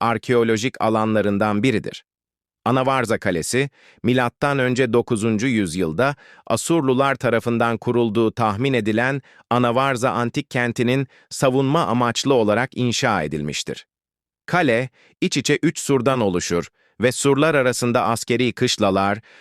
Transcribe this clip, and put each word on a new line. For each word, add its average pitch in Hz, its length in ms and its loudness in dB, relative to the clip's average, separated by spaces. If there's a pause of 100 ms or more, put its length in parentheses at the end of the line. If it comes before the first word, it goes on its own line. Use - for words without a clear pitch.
arkeolojik 117 800 0
alanlarından 107 840 0
biridir. 113 420 -2 (600)
Anavarza 127 540 0
Kalesi, 104 520 -2 (320)
milattan 127 560 0
önce 127 340 0
dokuzuncu 113 540 0
yüzyılda 95 720 -2 (300)
Asurlular 135 680 0
tarafından 117 640 0
kurulduğu 117 540 0
tahmin 117 400 -2
edilen 120 500 0 (280)
Anavarza 123 600 2
antik 120 400 -4
kentinin 123 560 0 (240)
savunma 135 560 2
amaçlı 120 480 0
olarak 113 420 2
inşa 117 460 0
edilmiştir. 73 640 -6 (600)
Kale, 131 440 0 (300)
iç 185 160 -2
içe 147 260 0
üç 160 160 0
surdan 131 420 0
oluşur 87 480 -2 (320)
ve 123 120 2
surlar 143 420 2
arasında 123 500 0
askeri 117 480 0
kışlalar, 101 680 0 (220)